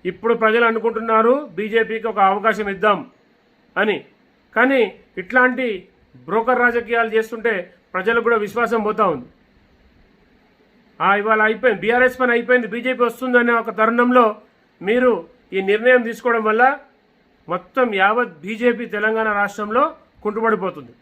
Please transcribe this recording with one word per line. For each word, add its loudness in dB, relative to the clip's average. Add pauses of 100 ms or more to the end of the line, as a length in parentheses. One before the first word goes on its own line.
ఇప్పుడు -2
ప్రజలు 4
అనుకుంటున్నారు 0 (220)
బీజేపీకి -2
ఒక -4 (100)
అవకాశం -2
ఇద్దాం 2 (800)
అని. 0 (560)
కానీ 4 (420)
ఇట్లాంటి 0 (640)
బ్రోకర్ 0
రాజకీయాలు -2
చేస్తుంటే -2 (420)
ప్రజలకు 0
కూడా 2
విశ్వాసం -2
పోతా 0 (100)
ఉంది. -10 (1700)
ఆ, 2 (120)
ఇవాళ 0
అయిపోయింది, 0
బీఆర్ఎస్ 0
పని 2
అయిపోయింది, 0
బీజేపీ -2
వస్తుందనే 0
ఒక -8 (100)
తరుణంలో 4 (560)
మీరు 2 (440)
ఈ 0 (100)
నిర్ణయం 4
తీసుకోవడం -2
వల్ల 4 (840)
మొత్తం -2 (140)
యావత్ 2
బీజేపీ 0 (120)
తెలంగాణ -2 (120)
రాష్ట్రంలో -2 (400)
కుంటుపడిపోతుంది. -4